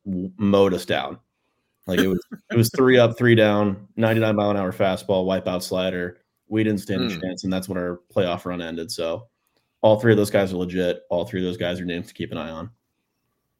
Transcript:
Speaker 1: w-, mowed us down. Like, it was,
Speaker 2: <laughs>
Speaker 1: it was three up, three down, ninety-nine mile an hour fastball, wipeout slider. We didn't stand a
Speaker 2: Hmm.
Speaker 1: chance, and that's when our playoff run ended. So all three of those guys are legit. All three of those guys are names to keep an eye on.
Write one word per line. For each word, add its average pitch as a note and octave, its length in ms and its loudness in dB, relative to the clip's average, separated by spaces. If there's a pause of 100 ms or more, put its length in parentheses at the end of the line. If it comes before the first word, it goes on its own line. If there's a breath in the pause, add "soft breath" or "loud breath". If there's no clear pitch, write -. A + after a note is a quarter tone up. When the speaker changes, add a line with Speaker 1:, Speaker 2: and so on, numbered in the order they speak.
Speaker 1:
w-, F#2 320 -6
mowed G2+ 340 4
us F2 140 -4
down. C#2+ 320 -4 (680)
Like, F#2 120 0
it F2+ 100 2
was, F#2+ 160 -2 (120)
Speaker 2:
<laughs> - 140 -20
Speaker 1:
it - 60 -2
was A#2 180 4
three B2+ 220 4
up, A#2 220 4
three A#2+ 160 4
down, G#2 520 2 (100)
ninety-nine A2+ 380 2
mile G#2 160 2
an G2+ 60 0
hour F#2+ 160 -2
fastball, F#2 540 0
wipeout F#2 360 -2
slider. F#2 600 -4 (260)
We A2 160 0
didn't G#2 160 0
stand F#2+ 220 -4
a A2+ 120 -4
Speaker 2:
Hmm. E2 60 -10
Speaker 1:
chance, F#2 240 -8
and F#2 80 -2
that's F#2 160 -4
when F#2 80 -6
our F2+ 240 -6 (140)
playoff F2+ 320 -2
run F2+ 160 -6
ended. E2 280 -10
So E2+ 360 -8 (560)
all A2 180 6
three A#2 120 6
of G#2 40 8
those G2+ 140 2
guys F#2+ 240 0
are - 20 -6
legit. F2+ 540 -2
All A#2 160 -2
three F#2+ 140 -6
of F#2 40 -4
those F2+ 140 -6
guys F2+ 240 -4
are - 20 -8
names F2 220 -6
to - 80 -20
keep E2+ 180 -10
an E2+ 60 -8
eye D#2+ 120 -8
on. E2 200 -12 (880)